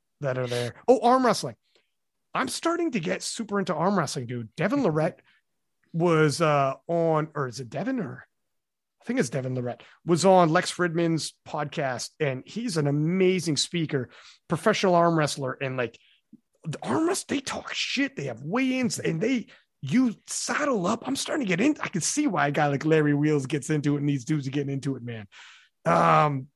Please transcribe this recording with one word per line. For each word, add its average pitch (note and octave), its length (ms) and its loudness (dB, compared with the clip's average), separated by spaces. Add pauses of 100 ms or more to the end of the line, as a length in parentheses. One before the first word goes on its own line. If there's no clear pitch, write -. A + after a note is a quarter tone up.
(200)
that C3 180 -4
are B2+ 80 -2
there. A#2+ 280 -4 (160)
Oh, B3+ 100 8
arm B3+ 260 4
wrestling. E3 300 0 (800)
I'm C4 140 -2
starting E4+ 420 -2
to A#3 80 -2
get F3 240 -4
super G3+ 360 -4
into F#3 140 -2
arm F3 240 2
wrestling, C#3 300 -2
dude. A#2 300 -8
Devin A3+ 260 0
Lorette D#3 380 0 (720)
was, D#3+ 480 4
uh, C#3+ 320 2 (140)
on, D#3+ 480 0
or C#3 120 -4
is A#2 120 -12
it B2 100 -12
Devin G#3 300 -6
or? B2+ 280 -10 (760)
I - 40 -20
think F#3 140 -2
it's D3+ 100 0
Devin C3 260 -4
Lorette, B2 280 -6 (220)
was E3 200 2
on F#3 240 8
Lex F3 240 2
Fridman's E3 600 0 (140)
podcast, C#3+ 600 -6 (120)
and C3+ 240 -2
he's G#3+ 320 -6
an D3 100 0
amazing E3 720 2
speaker, D3 520 -2 (380)
professional F3+ 480 2
arm E3+ 220 6
wrestler, C#3+ 440 -2
and, C3 140 -4
like, A#2+ 240 -4 (640)
the D#3 180 -8
arm D4 260 0
wrest-, F#4+ 200 -4
they C#4 140 -4
talk - 320 -10
shit. - 420 -4
They C#3+ 100 -8
have A#2 180 -8
weigh-ins, B3+ 560 0
and D#3+ 200 -2
they, A#3+ 280 -2 (340)
you G#3 340 2 (120)
saddle B3 600 -2
up. A3+ 180 -2
I'm C4+ 120 -4
starting - 280 -4
to F#3+ 40 -4
get F3 100 0
in. C#4+ 220 2
I - 80 -6
can F3+ 100 -4
see D4 280 -2
why D3+ 200 0
a D3 40 0
guy D3 160 2
like C#3+ 180 -2
Larry D#3 280 4
Wheels D3 320 2
gets C3+ 240 -6
into D3 280 2
it, - 20 -4
and C#3+ 80 -2
these C#3+ 160 0
dudes D3 240 -2
are C3+ 40 -4
getting C#3 220 -4
into C3+ 220 -4
it, A#2+ 80 -12
man. A2+ 240 -10 (580)
Um, D#3 680 4